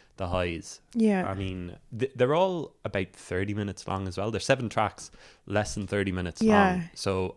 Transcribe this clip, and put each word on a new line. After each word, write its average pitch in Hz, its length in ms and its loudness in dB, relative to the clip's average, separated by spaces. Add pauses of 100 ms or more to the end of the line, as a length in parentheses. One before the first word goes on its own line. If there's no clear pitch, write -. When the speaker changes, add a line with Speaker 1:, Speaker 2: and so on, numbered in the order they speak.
(160)
Speaker 1:
the 95 120 -4
highs. 87 520 -2 (140)
Speaker 2:
Yeah. 208 360 4
Speaker 1:
I 98 40 -4
mean, 92 420 -6 (220)
th-, 127 180 -2
they're 127 200 4
all 180 400 0 (100)
about 98 280 -2
thirty 98 400 -2
minutes 101 340 -4
long 95 200 -2
as 87 100 -6
well. 104 140 -2
They're 101 80 -2
seven 127 300 2
tracks, - 420 -2 (340)
less 104 300 0
than 101 120 -6
thirty 98 260 0
minutes 90 280 -4
Speaker 2:
Yeah. 196 300 6
Speaker 1:
long. 175 220 -4
So 92 420 -2